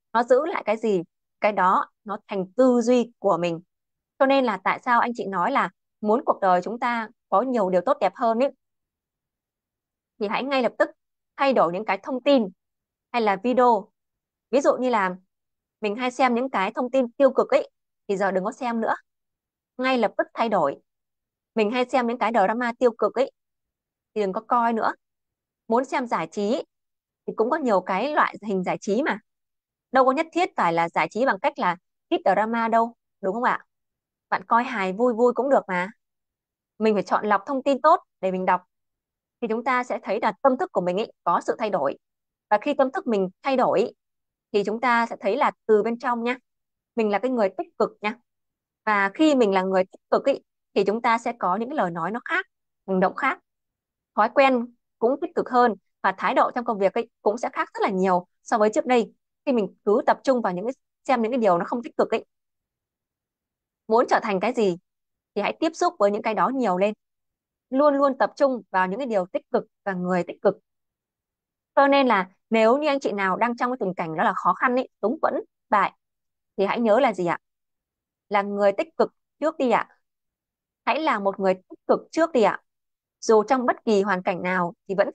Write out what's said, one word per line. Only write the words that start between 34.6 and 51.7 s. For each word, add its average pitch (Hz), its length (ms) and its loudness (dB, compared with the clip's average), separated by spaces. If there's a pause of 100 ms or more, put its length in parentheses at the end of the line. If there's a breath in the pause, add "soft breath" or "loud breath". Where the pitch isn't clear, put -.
hài 202 280 -4
vui 233 220 0
vui 240 200 2
cũng 254 160 -2
được 233 180 4
mà. 185 220 -4 (880)
Mình 220 160 2
phải 190 80 0
chọn - 240 -2
lọc 202 200 0
thông 269 160 -6
tin 277 200 0
tốt 330 180 4 (200)
để 190 100 -2
mình 185 160 -4
đọc, 180 180 0 (760)
thì 233 80 -6
chúng 226 160 -4
ta 247 200 -2
sẽ 220 180 -8
thấy 208 200 -6
là 214 100 0 (100)
tâm 262 160 4
thức 359 140 -6
của 202 80 -2
mình 180 160 0
ấy 220 160 -4 (120)
có 175 220 0
sự - 120 -2
thay 220 120 -4
đổi. 151 280 -2 (520)
Và 208 120 4
khi 294 120 -2
tâm 269 180 0
thức 381 140 -8
mình 202 220 0 (140)
thay 269 140 -2
đổi, 196 380 0 (580)
thì 202 140 0
chúng 220 140 -6
ta 233 300 0
sẽ - 100 -12
thấy 208 160 -2
là 247 140 0 (160)
từ 214 160 4
bên 233 160 -4
trong 240 260 -4
nha, 247 120 -4 (600)
mình 214 140 0
là 202 80 0
cái 254 120 -4
người 226 180 0 (100)
tích - 200 -10
cực - 120 0 (100)
nha. 208 140 -6 (720)
Và 202 300 0
khi 311 200 2
mình 214 200 4
là 190 80 2
người 190 220 0
tích - 160 -20 (100)
cực 202 140 0
ý, 277 100 2 (400)
thì 196 100 2
chúng 214 180 -2
ta 226 160 2
sẽ 147 200 -6
có 185 180 -2
những 226 120 -6
cái 302 80 -8